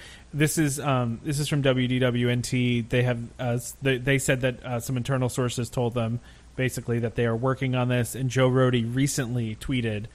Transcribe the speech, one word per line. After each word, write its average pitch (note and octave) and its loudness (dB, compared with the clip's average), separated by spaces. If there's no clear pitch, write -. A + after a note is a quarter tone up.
this D3 2
is, D3 2
um, B2 0
this D3 -4
is D3 -2
from D3 0
W B2+ 4
D B2+ 2
W A#2+ 2
N A#2+ 0
T. B2 0
They A#2+ 0
have, B2 0
uh, B2 -2
s-, - -8
they, C3+ 0
they C#3 2
said C3+ 0
that, B2 -2
uh, B2 -4
some B2+ -4
internal B2+ 0
sources A#2+ -2
told A#2+ -2
them A#2 -2
basically A#2+ -2
that A2+ -4
they A#2+ 2
are A2+ 2
working B2+ 0
on B2 2
this, B2 0
and C3 -2
Joe B2+ 4
Rohde B2 2
recently B2 0
tweeted, A2+ -4